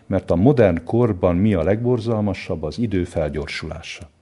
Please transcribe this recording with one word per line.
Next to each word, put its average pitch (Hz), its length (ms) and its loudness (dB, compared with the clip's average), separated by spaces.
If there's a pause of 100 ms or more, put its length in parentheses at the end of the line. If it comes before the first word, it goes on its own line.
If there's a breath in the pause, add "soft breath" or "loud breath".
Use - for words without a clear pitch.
Mert 95 240 -2
a 87 60 2
modern 101 480 4
korban 95 520 2
mi 104 180 2
a 82 80 2
legborzalmasabb? 104 1000 -2
Az 76 160 -6
idő 98 260 -2
felgyorsulása. 76 1040 -8 (140)